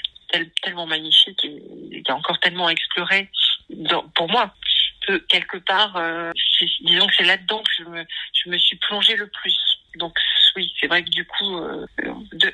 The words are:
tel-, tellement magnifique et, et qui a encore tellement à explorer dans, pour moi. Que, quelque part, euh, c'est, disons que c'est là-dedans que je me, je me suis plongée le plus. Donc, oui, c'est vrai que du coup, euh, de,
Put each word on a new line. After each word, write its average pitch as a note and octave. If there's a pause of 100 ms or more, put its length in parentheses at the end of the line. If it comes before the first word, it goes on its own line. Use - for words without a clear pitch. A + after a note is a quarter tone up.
(320)
tel-, - (120)
tellement F3
magnifique D#3
et, D3 (300)
et -
qui F3+
a D#3+
encore D#3+
tellement F3+
à E3
explorer F#3+ (420)
dans, - (120)
pour E3
moi. G#3+ (520)
Que, F#3+
quelque F3+
part, G3
euh, E3 (260)
c'est, F3 (200)
disons F3+
que -
c'est F#3
là-dedans F#3+
que -
je E3
me, E3+ (360)
je F3
me F3
suis F3+
plongée G#3
le G3
plus. - (420)
Donc, E3+ (420)
oui, F#3
c'est D3
vrai E3+
que E3
du F3+
coup, G3
euh, - (460)
de, -